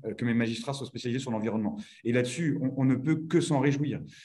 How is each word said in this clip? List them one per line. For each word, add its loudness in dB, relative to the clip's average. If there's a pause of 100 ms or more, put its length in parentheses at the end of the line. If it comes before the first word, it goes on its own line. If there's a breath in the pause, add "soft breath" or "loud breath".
euh, -4
que -6
mes 2
magistrats 0
soient -6
spécialisés -4
sur -6
l'environnement. » -2 (260 loud breath)
Et 0
là-dessus, 0
on, -2
on 2
ne 6
peut 2
que 2
s'en 2
réjouir. 0 (260 loud breath)